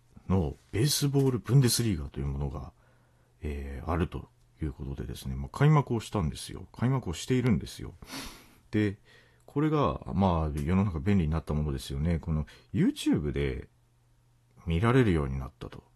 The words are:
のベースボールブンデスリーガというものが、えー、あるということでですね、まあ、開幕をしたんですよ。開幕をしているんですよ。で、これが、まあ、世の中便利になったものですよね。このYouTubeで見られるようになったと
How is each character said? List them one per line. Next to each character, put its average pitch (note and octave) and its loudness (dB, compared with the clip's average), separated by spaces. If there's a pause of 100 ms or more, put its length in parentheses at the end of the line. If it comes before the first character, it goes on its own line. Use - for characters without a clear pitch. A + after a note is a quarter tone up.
(300)
の F2 2 (160)
ベ G2+ 0
ー C#3 4
ス C#3+ 2
ボ C#3 2
ー C3+ 4
ル A#2+ 0
ブ G#2+ 0
ン C#3+ 8
デ B2 6
ス A#2 0
リ A2 2
ー D2+ -4
ガ C2+ -8
と - -8
い - -2
う C#2 -2
も C#2 -2
の C#2+ -2
が、 C2+ -10 (720)
え C#2+ -8
ー、 D2+ -4
あ F2 0
る E2+ 0
と - -10 (320)
い - -2
う C#2+ -4
こ C2+ -12
と C2+ -6
で B1+ -8
で B1 -8
す - -12
ね、 C2 -6
ま C#2 -6
あ、 - -
開 C#3+ 4
幕 C#3+ 4
を A2 -2
し - -10
た G#2 -2
ん C#2+ 0
で - -8
す - -12
よ。 - -12 (100)
開 A#2 -2
幕 B2+ -2
を - -2
し - -10
て B2+ 0
い B2+ 0
る B2 2
ん F#2+ 2
で - -8
す - -14
よ。 - -12 (800)
で、 G#2 0 (480)
こ - -4
れ D#3 2
が、 C#3 0 (140)
ま E2 2
あ、 D2 -4
世 D2+ 0
の G2 4
中 D#2 -4
便 G2+ 2
利 D#2+ 2
に D2+ 0
な D#2+ 0
っ - -6
た - -4
も D2+ 0
の D2 -2
で B1+ -6
す - -10
よ C#2 -4
ね。 E2 0
こ E2 -4
の D2+ -2 (260)
YouTube E3+ 0
で C#2 -4 (1000)
見 E2 0
ら A#2 4
れ C3 8
る G2 4
よ D2+ 4
う C2+ -2
に C2+ -4
な B1+ -6
っ - -20
た - -10
と - -18 (120)